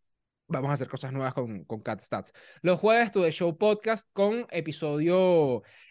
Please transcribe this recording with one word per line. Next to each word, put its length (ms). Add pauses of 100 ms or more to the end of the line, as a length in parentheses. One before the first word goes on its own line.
(480)
vamos 220
a 20
hacer 160
cosas 240
nuevas 200
con, 320
con 160
Cat 200
Stats. 320 (300)
Los 180
jueves, 320
Tu 100
The 80
Show 260
Podcast 560
con 380
episodio 1120 (280)